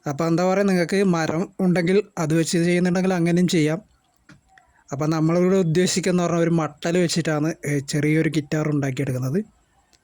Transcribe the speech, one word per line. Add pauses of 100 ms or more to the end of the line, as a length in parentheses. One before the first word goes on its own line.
(120)
അപ്പൊ
എന്താ
പറയുക,
നിങ്ങൾക്ക് (160)
മരം (200)
ഉണ്ടെങ്കിൽ (240)
അത്
വെച്ച്
ചെയ്യുന്നുണ്ടെങ്കിൽ
അങ്ങനെയും
ചെയ്യാം. (1120)
അപ്പൊ (100)
നമ്മളിവിടെ
ഉദ്ദേശിക്കുന്ന
പറഞ്ഞാൽ
ഒരു
മട്ടൽ
വെച്ചിട്ടാണ്, (200)
ഏഹ്, (100)
ചെറിയൊരു
ഗിറ്റാർ
ഉണ്ടാക്കിയെടുക്കുന്നത്. (640)